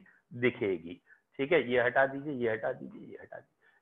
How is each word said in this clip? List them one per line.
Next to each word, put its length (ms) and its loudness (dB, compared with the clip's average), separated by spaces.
दिखेगी, 680 0
ठीक 120 0
है। 200 4
ये 100 6
हटा 240 4
दीजिए, 280 -6
ये 180 0
हटा 200 -2
दीजिए, 300 -12
ये 200 -16
हटा 160 -18
दीजिए, 140 -20